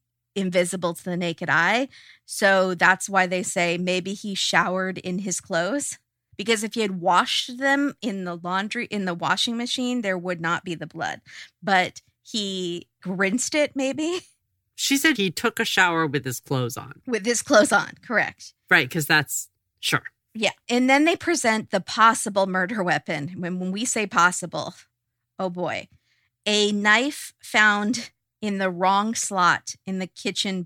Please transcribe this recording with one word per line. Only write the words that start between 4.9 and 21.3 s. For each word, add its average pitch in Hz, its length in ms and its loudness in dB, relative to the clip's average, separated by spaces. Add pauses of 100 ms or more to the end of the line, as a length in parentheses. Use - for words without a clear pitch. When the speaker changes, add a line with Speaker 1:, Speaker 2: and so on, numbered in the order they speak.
Speaker 1:
in 185 200 -4
his 196 220 -4
clothes. 190 560 -2 (400)
Because 208 260 0
if 214 120 -6
he 226 60 -2
had 190 200 -4
washed 190 560 2
them 277 440 0
in 196 220 -4
the 175 140 -6
laundry, 190 480 -4
in 202 180 -4
the 180 100 -2
washing 180 440 -2
machine, 247 440 -4
there 190 160 -2
would 180 220 -4
not 165 240 -2
be 175 100 -6
the 160 140 -10
blood. 92 320 -6 (420)
But 185 400 0 (220)
he 185 640 -6 (180)
rinsed 190 500 -2
it, 294 200 0
maybe? 294 500 -2
<laughs> - 40 -20 (440)
Speaker 2:
She - 240 0
said 311 200 2
he 196 120 2
took 220 300 -2
a 226 60 0
shower 165 420 4
with 131 180 -4
his 127 140 -6
clothes 127 360 -2
on. 120 300 -14
Speaker 1:
With 214 180 -4
his 240 200 0
clothes 311 280 6
on, - 200 2 (100)
correct. - 540 -4 (120)
Speaker 2:
Right, 156 220 4
'cause 156 160 -2
that's, - 420 0 (320)
sure. - 260 -2 (280)
Speaker 1:
Yeah, 220 200 -2 (140)
and 254 220 2
then 285 160 6
they 330 100 2
present 233 540 -2